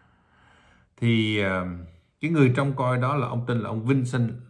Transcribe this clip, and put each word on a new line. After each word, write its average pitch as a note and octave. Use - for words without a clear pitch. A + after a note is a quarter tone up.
Thì, A2
ờ, F#2+
cái D#3
người C#3+
trông C#3
coi B2+
đó B2
là A#2+
ông A#2
tên A#2
là G#2
ông A2
Vincent B2